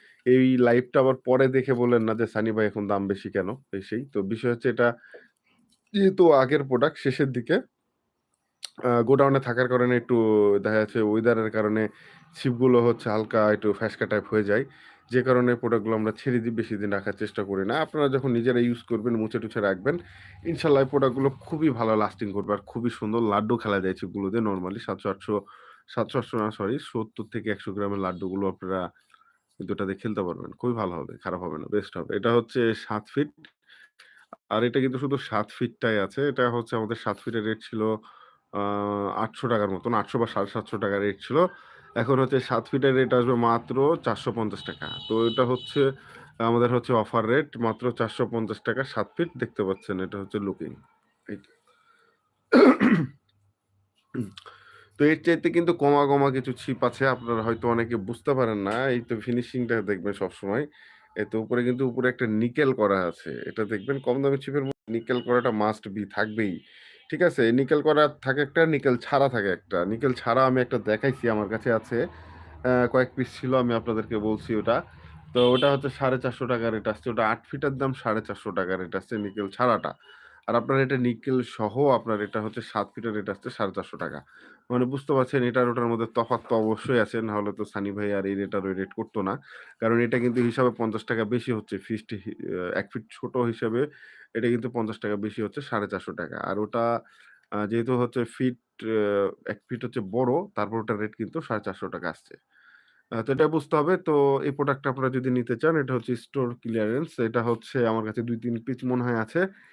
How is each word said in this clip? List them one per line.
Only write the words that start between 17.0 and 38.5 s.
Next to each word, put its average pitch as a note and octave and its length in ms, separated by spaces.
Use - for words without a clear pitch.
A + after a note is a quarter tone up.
চেষ্টা G#2 300
করি F#2+ 240
না। C3+ 140
আপনারা D3+ 280
যখন C3 220
নিজেরা A#2+ 280
ইউজ A#2+ 240
করবেন, A#2 320
মুছে A2 240
টুছে A2 220
রাখবেন, G2+ 360
ইনশাল্লাহ D3 380
এই C3 60
প্রোডাক্টগুলো C3+ 400
খুবই D3+ 400
ভালো A2+ 260
লাস্টিং G#2+ 360
করবে G2 220
আর G2+ 40
খুবই A#2 320
সুন্দর। A2+ 320
লাড্ডু G#2+ 360
খেলা G2+ 220
যায় F#2 140
ছিপগুলো G2 360
দিয়ে A2+ 140
normally। G2 360
সাতশো G2+ 300
আটশো, G2+ 360
সাতশো A#2 320
আটশো A#2 180
না, G#2+ 140
সরি, A2 300
সত্তর A2 500
থেকে A2 180
একশো G2+ 240
গ্রামের G2+ 260
লাড্ডুগুলো F#2+ 480
আপনারা F#2 440
কিন্তু F#2+ 160
এটা G2+ 120
দিয়ে F#2+ 120
খেলতে G#2+ 260
পারবেন। F2+ 280
খুবই B2 220
ভালো G#2 180
হবে, E2 260
খারাপ F2+ 240
হবে D#2+ 160
না, - 140
বেস্ট - 260
হবে। F2+ 200
এটা A2+ 160
হচ্ছে A#2 400
সাত G#2+ 300
ফিট, D3 140
আর A2 140
এটা B2 160
কিন্তু C3 200
শুধু C#3 180
সাত G#2+ 300
ফিটটাই A#2 400
আছে। A#2 300
এটা B2+ 200
হচ্ছে A#2 260
আমাদের A2+ 200
সাত G#2+ 300
ফিটের A2+ 200
রেট A2 120
ছিল, A2 280